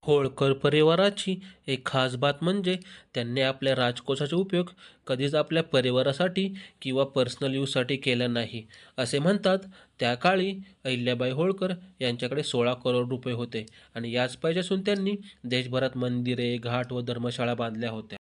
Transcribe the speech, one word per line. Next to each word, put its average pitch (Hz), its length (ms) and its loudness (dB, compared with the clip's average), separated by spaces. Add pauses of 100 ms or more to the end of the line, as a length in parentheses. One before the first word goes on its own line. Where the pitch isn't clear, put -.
होळकर 135 480 2
परिवाराची 165 880 4 (260)
एक 131 200 -2
खास 127 300 0
बात 143 260 2
म्हणजे 185 340 0 (380)
त्यांनी 120 260 -2
आपल्या 135 360 2
राजकोषाचा 131 600 0
उपयोग 180 300 0 (400)
कधीच 135 280 -2
आपल्या 156 280 0
परिवारासाठी 143 920 0 (280)
किंवा 131 220 2
पर्सनल 135 500 0
यूजसाठी 135 420 0
केला 123 300 0
नाही. 117 400 -4 (320)
असे 131 200 0
म्हणतात, 190 400 2 (420)
त्या 123 140 2
काळी 185 380 2 (320)
अहिल्याबाई 123 460 0
होळकर 185 420 0 (280)
यांच्याकडे 127 420 -2
सोळा 123 320 2
करोड 123 340 0
रुपये 123 260 -4
होते 117 320 -6 (280)
आणि 117 180 -6
याच 123 240 0
पैशातून 180 440 -2
त्यांनी 202 320 0 (320)
देशभरात 127 520 0
मंदिरे, 123 600 0
घाट 123 360 -4
व 123 80 -4
धर्मशाळा 120 540 -2
बांधल्या 117 360 -4
होत्या. 107 340 -10